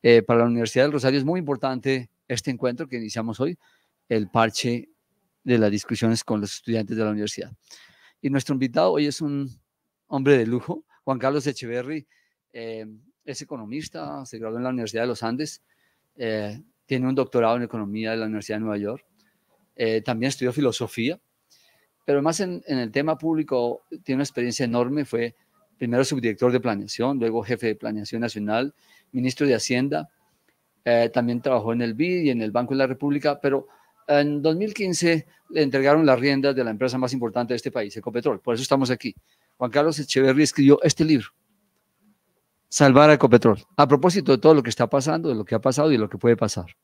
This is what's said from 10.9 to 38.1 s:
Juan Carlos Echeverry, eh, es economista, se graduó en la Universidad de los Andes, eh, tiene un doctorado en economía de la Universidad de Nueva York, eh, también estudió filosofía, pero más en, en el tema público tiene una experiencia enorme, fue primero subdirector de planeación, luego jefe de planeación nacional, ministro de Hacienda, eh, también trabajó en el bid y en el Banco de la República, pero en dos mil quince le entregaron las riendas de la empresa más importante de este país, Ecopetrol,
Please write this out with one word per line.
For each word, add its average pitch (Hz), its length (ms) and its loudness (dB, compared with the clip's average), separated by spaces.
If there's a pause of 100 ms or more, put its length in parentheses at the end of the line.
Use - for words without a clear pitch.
Juan 135 140 -4
Carlos 135 280 -2
Echeverry, 127 600 -8 (460)
eh, 113 340 -12 (380)
es 143 180 -14
economista, 143 840 -12
se 117 120 -16
graduó 113 200 -8
en 123 60 -6
la 127 60 -2
Universidad 113 320 -4
de 123 60 -2
los 117 140 -6
Andes, 127 400 -6 (540)
eh, 110 440 -6 (240)
tiene 131 240 -4
un 131 60 -2
doctorado 120 420 2
en 123 80 -4
economía 110 480 -6
de 113 60 -4
la 110 80 -4
Universidad 107 320 -6
de - 20 -6
Nueva 110 160 -4
York, 104 280 -8 (680)
eh, 110 280 0
también 123 260 -2
estudió 127 240 -4
filosofía, 127 680 -4 (840)
pero 143 180 2
más 160 160 0
en, 180 300 -6
en 135 100 -2
el 113 140 -6
tema 156 260 -2
público 139 640 -2 (220)
tiene 131 140 -2
una 143 60 0
experiencia 123 400 -4
enorme, 120 400 -2
fue 117 300 -4 (420)
primero 120 280 0
subdirector 123 480 0
de 120 80 2
planeación, 113 580 -4
luego 117 240 -2
jefe 117 240 -4
de 107 80 0
planeación 110 460 -8
nacional, 113 520 -4 (380)
ministro 131 360 -2
de 127 100 4
Hacienda, 139 520 -2 (760)
eh, 117 280 2
también 120 300 -2
trabajó 117 300 0
en 120 100 -2
el 113 120 -4
bid 175 280 -2
y 143 80 2
en 117 120 -2
el 107 100 -4
Banco 120 220 -2
de 135 40 -2
la 135 80 2
República, 143 540 -2
pero 135 260 0 (400)
en 147 340 2
dos 160 140 0
mil 202 180 -4
quince 170 540 0 (220)
le 160 140 0
entregaron 139 440 4
las 127 140 4
riendas 139 340 0
de 127 80 0
la 117 80 -2
empresa 120 260 -2
más 127 160 -2
importante 123 420 -4
de - 20 -2
este 120 160 -8
país, 104 240 -6
Ecopetrol, 113 440 -4